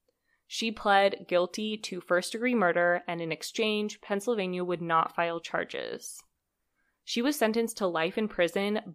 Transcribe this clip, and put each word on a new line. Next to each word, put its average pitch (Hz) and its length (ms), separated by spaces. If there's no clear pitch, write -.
She 226 200
pled 196 580
guilty 214 480
to 185 240
first-degree 226 540
murder, 175 520
and 170 140
in 160 100
exchange, 208 720
Pennsylvania 202 640
would 175 160
not 165 340
file 170 240
charges. - 840
She - 160
was 285 160
sentenced 226 400
to 196 100
life 170 300
in 214 100
prison, 196 540